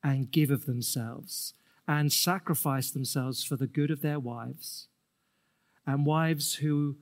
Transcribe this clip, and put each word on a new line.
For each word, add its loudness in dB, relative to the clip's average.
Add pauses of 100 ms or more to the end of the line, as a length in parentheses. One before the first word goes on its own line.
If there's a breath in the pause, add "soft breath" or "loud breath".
and 2
give 4
of 0
themselves -4 (340 soft breath)
and 2
sacrifice 2
themselves -4
for -4
the -2
good 0
of -2
their -2
wives, -10 (960)
and 2
wives 2
who 0